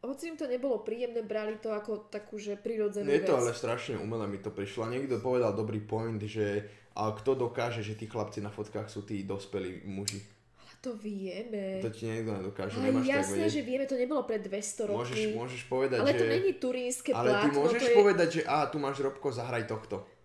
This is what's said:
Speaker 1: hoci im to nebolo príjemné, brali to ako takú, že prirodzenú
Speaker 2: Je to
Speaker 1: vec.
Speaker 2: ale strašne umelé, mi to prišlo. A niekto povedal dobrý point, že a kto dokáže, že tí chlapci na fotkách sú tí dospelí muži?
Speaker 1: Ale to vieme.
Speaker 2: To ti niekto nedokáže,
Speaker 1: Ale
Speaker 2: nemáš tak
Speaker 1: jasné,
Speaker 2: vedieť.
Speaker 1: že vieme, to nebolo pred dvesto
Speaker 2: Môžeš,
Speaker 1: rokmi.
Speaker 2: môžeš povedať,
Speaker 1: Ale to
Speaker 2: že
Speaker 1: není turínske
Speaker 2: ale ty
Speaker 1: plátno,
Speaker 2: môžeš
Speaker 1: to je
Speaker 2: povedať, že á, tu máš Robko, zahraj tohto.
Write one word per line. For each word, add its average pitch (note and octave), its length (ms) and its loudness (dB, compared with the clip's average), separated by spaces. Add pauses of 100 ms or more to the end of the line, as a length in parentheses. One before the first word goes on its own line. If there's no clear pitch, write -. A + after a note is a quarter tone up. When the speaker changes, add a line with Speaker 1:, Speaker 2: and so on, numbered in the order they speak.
Speaker 1:
hoci C4+ 260 -6
im D#4+ 100 -8
to D#4 80 -4
nebolo B3 380 0
príjemné, A#3 400 -4
brali G#3+ 340 -4
to A3 140 -6
ako G#3+ 400 -6
takú, G#3 260 -10
že G3+ 220 -6
prirodzenú G#3 480 -2
Speaker 2:
Je G#3 160 6
to F#3 80 2
Speaker 1:
vec. C3+ 100 6
Speaker 2:
ale A#2+ 120 4
strašne A#2 440 -2
umelé, G#2+ 300 -2
mi G2+ 120 -4
to G#2 120 -6
prišlo. G2+ 340 -4
A A2+ 60 -4
niekto B2+ 260 -2
povedal A#2+ 380 2
dobrý G#2+ 240 -2
point, A2 400 -2
že G#2 480 -2 (260)
a G#2+ 160 0
kto B2+ 300 2
dokáže, A#2 420 0
že G#2+ 140 -4
tí A2 100 -10
chlapci G#2+ 380 -4
na G2+ 80 -6
fotkách G#2+ 360 -6
sú G#2 160 -10
tí G2+ 200 -6
dospelí F#2+ 600 -6
muži? G2 360 -6 (400)
Speaker 1:
Ale - 200 -20
to B3+ 120 -6
vieme. G3 880 -6
Speaker 2:
To D3 80 -2
ti A2 160 -8
niekto A2 280 -2
nedokáže, G2 440 -4
Speaker 1:
Ale C4 160 2
Speaker 2:
nemáš C4 100 4
tak C4+ 140 2
Speaker 1:
jasné, C#4+ 240 0
Speaker 2:
vedieť. D#4+ 100 4
Speaker 1:
že D4 120 -2
vieme, B3+ 240 -2
to C4+ 100 -2
nebolo B3+ 260 0
pred G#3+ 220 -2
dvesto G3+ 400 -4
Speaker 2:
Môžeš, G3+ 320 -2
Speaker 1:
rokmi. G#3+ 160 2
Speaker 2:
môžeš B2 320 -4
povedať, C3 340 2
Speaker 1:
Ale C#4 140 6
to - 80 4
Speaker 2:
že - 80 6
Speaker 1:
není F#4 240 4
turínske B3+ 580 -2
Speaker 2:
ale A#3 140 2
ty B3 60 6 (180)
Speaker 1:
plátno, C#3+ 80 2
Speaker 2:
môžeš D3 240 4
Speaker 1:
to C4 60 4
je A#3+ 100 8
Speaker 2:
povedať, F#3+ 340 10
že D#3+ 140 0
á, C#3+ 140 2 (100)
tu - 80 -4
máš C#3 240 0
Robko, C3+ 300 0
zahraj A#2+ 340 -2
tohto. G#2 400 -6 (200)